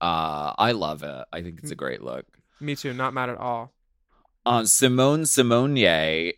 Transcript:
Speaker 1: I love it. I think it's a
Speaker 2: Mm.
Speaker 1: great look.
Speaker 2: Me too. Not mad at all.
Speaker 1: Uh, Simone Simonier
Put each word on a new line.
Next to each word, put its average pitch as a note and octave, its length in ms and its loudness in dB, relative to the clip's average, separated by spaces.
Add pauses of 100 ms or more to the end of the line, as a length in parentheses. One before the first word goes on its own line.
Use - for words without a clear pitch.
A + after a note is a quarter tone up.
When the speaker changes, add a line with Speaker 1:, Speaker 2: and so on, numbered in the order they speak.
Speaker 1:
I D#2+ 720 -2
love D#2 300 -4
it. C#2 300 -12
I E2 100 -10
think E2+ 200 -14
it's - 100 -12
a - 20 -10
Speaker 2:
Mm. - 40 -20
Speaker 1:
great A#1+ 240 -8
look. B1 240 -10 (340)
Speaker 2:
Me D3 160 -8
too. C#3 160 -8
Not C3 220 -4
mad B2+ 160 -4
at A#2+ 80 -8
all. A#2+ 340 -6 (720)
Speaker 1:
Uh, A#2+ 200 4
Simone C3 580 4
Simonier A2 1160 2